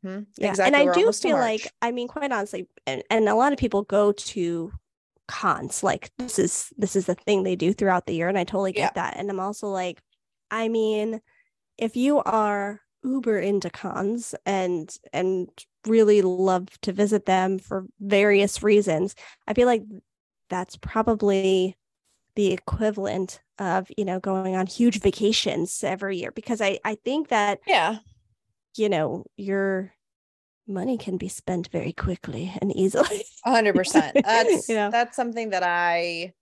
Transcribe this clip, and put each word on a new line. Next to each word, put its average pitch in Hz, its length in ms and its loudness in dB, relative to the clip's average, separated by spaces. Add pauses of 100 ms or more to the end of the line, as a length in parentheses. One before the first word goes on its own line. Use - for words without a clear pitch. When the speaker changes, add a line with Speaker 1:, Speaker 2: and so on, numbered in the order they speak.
Speaker 1:
Mm-hmm. 190 180 -10 (140)
Speaker 2:
Yeah. 208 140 -2
Speaker 1:
Exactly. 190 160 2
Speaker 2:
And 285 80 4
I 285 100 6
Speaker 1:
We're - 80 2
Speaker 2:
do 339 80 4
Speaker 1:
almost 453 200 2
to 370 80 -2
Speaker 2:
feel 294 80 2
Speaker 1:
March. 220 260 0
Speaker 2:
like, - 180 -14
I 240 100 -2
mean, 240 160 -6
quite 285 240 -6
honestly, 202 360 -6 (200)
and, 135 220 -6
and 220 200 4
a 208 60 2
lot 262 180 4
of 262 60 -6
people 208 240 0
go 208 280 2
to 170 600 -4 (560)
cons, - 560 -4
like, - 340 -2
this 247 220 -6
is, - 380 -2
this 202 180 -2
is 190 100 0
the 180 100 0
thing 202 280 0
they 185 120 -2
do 180 180 0
throughout 185 320 0
the 196 100 -6
year, 165 140 -2
and 196 80 -2
I 175 60 0
totally 190 280 -2
get 185 240 -2
Speaker 1:
Yeah. - 160 -4
Speaker 2:
that. - 60 -12
And 202 120 -6
I'm 190 100 -6
also 208 300 -8
like, 185 320 -6 (480)
I 226 200 -2
mean, 220 520 0 (560)
if 226 180 -4
you 269 240 4
are 208 640 -2 (220)
uber 247 360 0
into 185 300 0
cons 202 640 -6 (120)
and, 180 500 -2 (180)
and 185 360 -2 (380)
really 214 340 6
love 185 600 2
to 196 120 -4
visit 202 320 2
them 190 340 2
for 190 260 -6 (140)
various 202 640 4
reasons, 202 500 4 (340)
I 214 60 -4
feel 247 140 4
like 233 160 2 (680)
that's 180 280 -8
probably 196 1000 2 (580)
the 196 180 2
equivalent 202 880 -4 (180)
of, 185 380 -2
you 208 80 -2
know, 185 140 -2
going 190 360 -2
on 185 120 0
huge 233 340 2
vacations 196 840 0
every 196 340 -4
year, - 140 -8
because 226 300 -6
I, 196 240 0
I 214 100 -2
think 285 340 -4
that 208 380 0
Speaker 1:
Yeah. 214 300 2 (800)
Speaker 2:
you 214 120 2
know, 156 360 -2 (100)
your 196 580 -4 (720)
money 214 300 -4
can 190 200 -6
be 185 100 -6
spent 180 420 -6
very 165 220 -4
quickly 180 680 -6
and 202 100 -2
easily. - 600 0
<laughs> - 120 -12
Speaker 1:
A 240 60 2
hundred 220 240 4
percent. - 400 2
Speaker 2:
You 277 60 6
Speaker 1:
That's, 330 480 4
Speaker 2:
know? 208 220 0
Speaker 1:
that's 240 240 0
something 233 340 -4
that 185 140 0
I 175 800 0